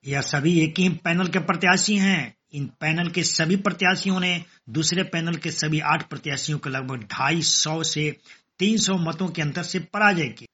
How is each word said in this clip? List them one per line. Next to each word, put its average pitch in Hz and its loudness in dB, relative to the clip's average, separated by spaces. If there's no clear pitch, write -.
यह 139 -2
सभी 151 2
एक 160 0
ही 185 4
पैनल 175 0
के 185 0
प्रत्याशी 185 2
हैं। 185 2
इन 143 -6
पैनल 160 -2
के 175 -2
सभी 170 2
प्रत्याशियों 185 0
ने 180 -2
दूसरे 160 0
पैनल 170 -2
के 156 -6
सभी 156 0
आठ 151 0
प्रत्याशियों 143 -4
के 143 -6
लगभग 131 -6
ढाई 151 0
सौ 165 0
से 151 -2
तीन 214 2
सौ 190 2
मतों 165 -2
के 160 -4
अंतर 151 -2
से 185 -6
पराजय 202 4
की। 113 -14